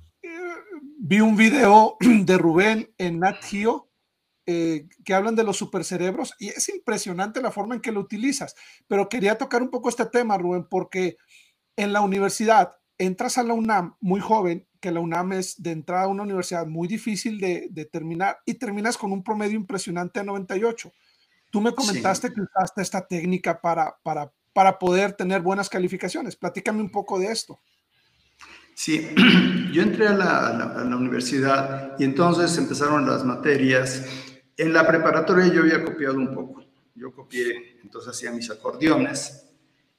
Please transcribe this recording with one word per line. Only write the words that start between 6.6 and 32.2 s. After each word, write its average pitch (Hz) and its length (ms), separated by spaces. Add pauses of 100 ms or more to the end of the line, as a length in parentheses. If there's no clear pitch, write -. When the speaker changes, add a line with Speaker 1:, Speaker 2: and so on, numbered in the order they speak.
Speaker 1:
impresionante 214 680
la 240 120
forma 214 240
en - 40
que 233 120
lo 202 80
utilizas. 214 560 (320)
Pero 202 200
quería 220 300
tocar 247 240
un 254 80
poco 240 180
este 233 180
tema, 226 320
Rubén, 175 300
porque 185 480 (600)
en 202 160
la 208 80
universidad 196 720 (260)
entras 190 400
a 240 60
la 233 100
unam 220 460
muy 190 200
joven, 185 460 (140)
que 185 100
la 165 80
unam 170 360
es 190 280
de 170 80
entrada 175 340
a 190 40
una 196 160
universidad 180 420
muy 165 220
difícil 220 500
de, 185 320
de 156 140
terminar, 165 600
y 220 100
terminas 214 440
con 196 140
un 196 100
promedio 214 320
impresionante 180 640
de 202 80
noventa 196 300
y 214 80
ocho. 226 280 (580)
Tú 202 100
me 233 100
Speaker 2:
Sí. 233 60
Speaker 1:
comentaste 208 560
que 214 80
usaste 185 420
esta 185 240
técnica 180 540
para, 165 420
para, 151 300 (200)
para 190 260
poder 185 340
tener 190 300
buenas 190 260
calificaciones. 185 640
Platícame 214 460
un 202 100
poco 196 280
de 185 80
esto. - 340 (1120)
Speaker 2:
Sí, 156 400
<clears throat> - 580
yo 170 100
entré 214 260
a 202 60
la, 151 340
a 117 80
la, - 80 (160)
a 123 40
la 123 120
universidad 131 1040
y 143 60
entonces 170 540